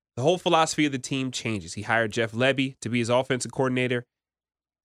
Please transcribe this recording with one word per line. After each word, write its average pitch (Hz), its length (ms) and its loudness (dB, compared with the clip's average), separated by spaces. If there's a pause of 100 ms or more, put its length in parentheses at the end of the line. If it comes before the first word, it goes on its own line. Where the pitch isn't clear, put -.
(160)
The 120 60 -4
whole 170 160 4
philosophy 160 480 2
of 143 60 0
the 135 60 -4
team 131 320 -4
changes. 104 440 -6
He 101 80 -8
hired 113 280 0
Jeff 113 220 -2
Lebby 131 480 0
to - 80 -8
be 120 100 -2
his 117 100 -2
offensive 123 440 0
coordinator. 127 540 0 (800)